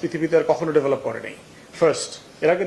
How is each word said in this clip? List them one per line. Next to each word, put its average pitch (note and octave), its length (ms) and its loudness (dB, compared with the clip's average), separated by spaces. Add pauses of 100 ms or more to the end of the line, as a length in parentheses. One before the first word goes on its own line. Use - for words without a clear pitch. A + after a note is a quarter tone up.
পৃথিবীতে D#3+ 360 -2
আর D3+ 120 4
কখনো D#3+ 240 0
ডেভেলপ C#3 320 2
করে A2 160 -6
নাই। G#2+ 160 -12 (420)
ফার্স্ট, - 340 0 (320)
এর D#3 60 4
আগে F#3 160 0